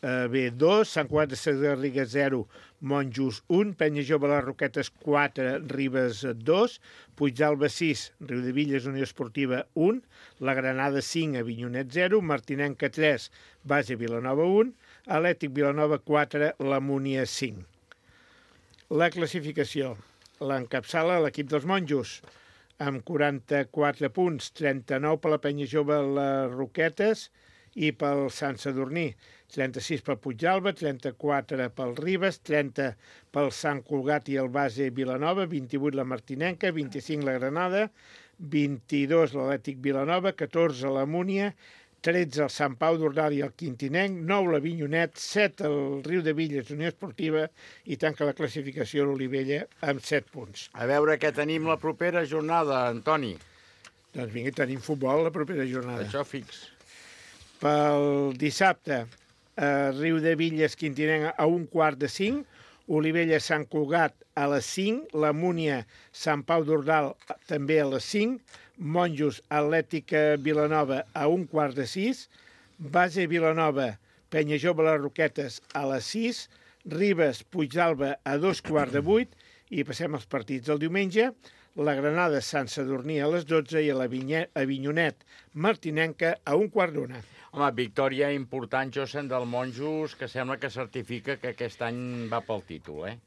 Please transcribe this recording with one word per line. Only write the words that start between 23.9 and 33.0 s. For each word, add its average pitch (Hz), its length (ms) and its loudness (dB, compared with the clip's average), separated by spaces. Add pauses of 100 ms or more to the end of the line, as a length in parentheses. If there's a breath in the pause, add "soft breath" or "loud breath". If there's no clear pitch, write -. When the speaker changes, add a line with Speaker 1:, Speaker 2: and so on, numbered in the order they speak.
Speaker 1:
punts, 170 400 0
trenta-nou 143 720 0
per 165 80 2
la 151 80 2
Penya 143 260 -2
Jove 147 300 0 (100)
Les 139 460 0
Roquetes 160 800 0 (480 soft breath)
i 156 180 2
pel 143 340 0
Sant 131 300 -4
Sadurní, 139 460 -4 (420 soft breath)
trenta-sis 131 560 -4
pel 135 160 -2
Puigdàlber, 175 560 0
trenta-quatre 135 960 -2
pel 123 240 -6
Ribes, 175 480 -2
trenta 143 460 0 (400 loud breath)